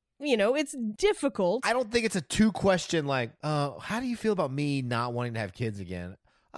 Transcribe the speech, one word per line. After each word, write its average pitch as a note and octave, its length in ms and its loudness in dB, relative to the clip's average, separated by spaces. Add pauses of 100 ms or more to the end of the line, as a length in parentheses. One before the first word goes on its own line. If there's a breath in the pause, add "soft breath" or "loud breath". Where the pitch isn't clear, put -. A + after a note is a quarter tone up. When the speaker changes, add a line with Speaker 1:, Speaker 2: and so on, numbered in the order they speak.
(200)
Speaker 1:
you C#4 180 2
know, G#3 180 4
it's D4+ 200 -2 (200)
difficult. G3+ 680 2
Speaker 2:
I G#3+ 80 4
don't A#3+ 180 -2
think A#3 140 2
it's G#3+ 100 0
a F3+ 60 0
two A3 300 2
question E3+ 560 2
like, B2+ 240 0 (120)
uh, C#3+ 360 -2
"How G#3+ 200 -6
do C4 60 -6
you A#3+ 100 -4
feel G#3+ 180 0
about E3 180 0
me C#3+ 320 0
not A#2+ 300 0
wanting A#2+ 200 -2
to A2+ 60 -4
have G2+ 140 -4
kids A2 260 -4
again?" F2+ 380 -8 (400)